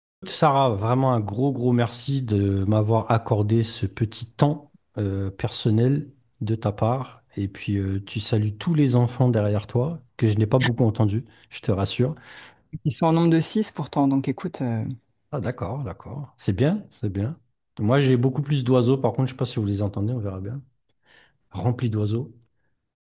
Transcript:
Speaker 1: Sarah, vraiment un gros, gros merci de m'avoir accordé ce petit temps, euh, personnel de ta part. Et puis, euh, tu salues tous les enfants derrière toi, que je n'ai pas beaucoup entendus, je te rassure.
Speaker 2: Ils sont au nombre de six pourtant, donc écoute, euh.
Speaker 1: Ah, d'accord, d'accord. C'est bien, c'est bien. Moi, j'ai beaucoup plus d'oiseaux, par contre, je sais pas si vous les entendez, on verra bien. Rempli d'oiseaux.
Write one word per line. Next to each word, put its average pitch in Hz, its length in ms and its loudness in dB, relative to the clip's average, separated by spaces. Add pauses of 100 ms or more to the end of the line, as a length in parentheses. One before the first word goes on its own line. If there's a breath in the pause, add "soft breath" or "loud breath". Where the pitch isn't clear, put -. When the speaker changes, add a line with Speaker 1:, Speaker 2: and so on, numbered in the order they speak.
(260)
Speaker 1:
Sarah, 139 440 2
vraiment 123 420 2
un 117 80 2
gros, 110 320 -2
gros 123 200 0
merci 123 500 0
de 101 420 2
m'avoir 107 460 2
accordé 110 520 2
ce - 240 -4
petit - 460 -4
temps, 147 400 0 (260)
euh, 98 320 -2
personnel 120 800 0 (300)
de 110 140 -2
ta 107 180 -2
part. 120 500 -4 (140)
Et 101 120 -4
puis, - 300 -4
euh, 98 260 -4
tu - 160 -8
salues 107 360 0
tous 170 180 -2
les 135 220 4
enfants 120 320 2
derrière 104 380 0
toi, 156 360 -4 (140)
que 117 120 2
je 104 100 2
n'ai 107 80 2
pas 131 120 4
beaucoup 127 260 2
entendus, 110 400 0 (260 soft breath)
je - 100 -16
te - 100 -2
rassure. 113 440 0 (720 loud breath)
Speaker 2:
Ils 151 60 0
sont - 160 0
au 160 40 4
nombre 170 180 4
de 165 100 6
six - 300 0
pourtant, 143 380 -2
donc 135 200 0
écoute, 151 340 -6
euh. 113 200 -2 (500)
Speaker 1:
Ah, 143 80 -6
d'accord, 127 440 -6
d'accord. 123 540 -12
C'est - 140 0
bien, 156 380 2
c'est - 200 -6
bien. 101 280 -4 (400)
Moi, 117 220 2
j'ai 131 160 4
beaucoup 131 260 0
plus 139 220 -2
d'oiseaux, 127 320 4
par 123 160 0
contre, 127 160 0
je - 40 -12
sais - 40 -16
pas 131 80 -4
si - 140 -6
vous 107 80 0
les 101 160 -2
entendez, 101 300 -2
on 127 60 -4
verra 95 220 -8
bien. 123 220 -10 (880 soft breath)
Rempli 117 400 -2
d'oiseaux. 107 440 -2 (720)